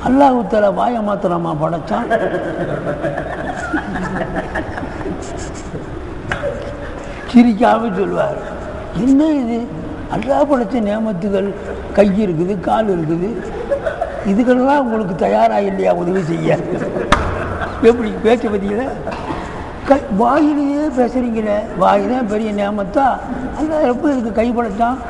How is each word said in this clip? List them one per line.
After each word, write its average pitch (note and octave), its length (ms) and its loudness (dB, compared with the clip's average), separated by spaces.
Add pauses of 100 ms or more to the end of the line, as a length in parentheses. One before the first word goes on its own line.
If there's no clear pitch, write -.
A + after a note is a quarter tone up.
அல்லாஹ் B3+ 440 4
தஆலா G#3 240 4
வாயை A3 280 0
மாத்திரமா F3 600 -2
படைச்சான்?" E3 440 -2 (4000)
சிரிக்காம A3+ 600 6
சொல்வார். F3 440 0 (580)
"என்ன C4+ 280 4
இது? B3 420 0 (500)
அல்லாஹ் C4+ 360 2
படைச்ச A#3+ 280 2
நியமத்துகள், G3+ 760 0 (380)
கை G3+ 180 6
இருக்குது, F3+ 500 2
கால் G#3+ 380 2
இருக்குது, E3+ 440 -2 (840)
இதுக்கெல்லாம் B3 520 4
உங்களுக்கு A3 360 0
தயாரா G#3+ 440 4
இல்லையா F#3+ 340 2
உதவி F3 300 2
செய்ய?" D#3+ 360 0 (1200)
எப்படி A#3 300 4 (120)
பேச்ச A3+ 240 2
பார்த்தீங்களா? G#3 400 -2 (1000)
கை, C4+ 140 4 (180)
வாயிலேயே C#4+ 680 2 (100)
பேசுறீங்களே, A3+ 600 0 (200)
வாய் G3 320 4
தான் B3+ 160 0
பெரிய G#3+ 260 -2
நியமத்தா? G#3 680 0 (420)
அல்லாஹ் D#4 220 0
எப்ப C#4 300 2
இதுக்கு A#3 200 -2
கை A#3 200 0
படைச்சான்? A#3 440 0 (140)